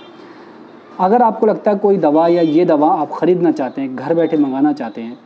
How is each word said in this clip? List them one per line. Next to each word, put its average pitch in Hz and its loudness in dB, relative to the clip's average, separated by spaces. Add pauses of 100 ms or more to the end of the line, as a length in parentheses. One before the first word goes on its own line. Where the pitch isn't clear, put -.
(1000)
अगर 202 2
आपको 214 0
लगता 208 0
है 202 0
कोई 202 2
दवा 160 2
या 175 2
ये 165 2
दवा 156 2
आप 160 -2
ख़रीदना 170 0
चाहते 135 -6
हैं, 131 -8
घर 139 -4
बैठे 160 0
मंगाना 139 0
चाहते 123 -10
हैं, 117 -14